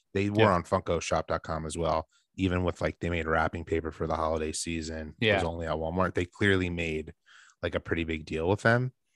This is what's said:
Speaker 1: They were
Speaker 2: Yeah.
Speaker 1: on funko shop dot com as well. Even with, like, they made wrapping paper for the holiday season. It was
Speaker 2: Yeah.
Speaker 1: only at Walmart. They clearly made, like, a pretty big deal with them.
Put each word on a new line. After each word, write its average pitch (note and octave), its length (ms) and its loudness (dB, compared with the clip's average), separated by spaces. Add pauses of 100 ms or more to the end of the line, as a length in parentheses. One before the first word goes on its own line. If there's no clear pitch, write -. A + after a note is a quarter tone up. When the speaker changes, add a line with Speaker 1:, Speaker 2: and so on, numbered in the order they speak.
(140)
Speaker 1:
They G2+ 160 0
were G#2 80 0
Speaker 2:
Yeah. G#2+ 140 8
Speaker 1:
on F2 100 4
funko F2+ 400 0
shop D#2+ 240 -2
dot E2 160 -2
com D#2+ 240 -6
as D#2+ 100 -8
well. D#2+ 320 0 (280)
Even F2+ 280 2
with, E2+ 160 -2
like, D#2+ 200 -2
they E2+ 100 -2
made E2 160 -2
wrapping D#2+ 380 0
paper D#2+ 260 -2
for E2 160 -4
the D#2+ 100 0
holiday D#2 360 -2
season. D#2+ 680 -6
It G#2+ 120 4
was F#2+ 100 4
Speaker 2:
Yeah. E2 60 0
Speaker 1:
only E2+ 180 -4
at D#2 80 -2
Walmart. E2+ 400 0
They F2+ 120 0
clearly F#2+ 440 2
made, D#2+ 420 -4 (480)
like, E2+ 140 -2
a E2+ 60 -2
pretty E2+ 240 -2
big D#2+ 200 -4
deal D#2+ 240 -2
with G#2 140 2
them. B2 300 2 (240)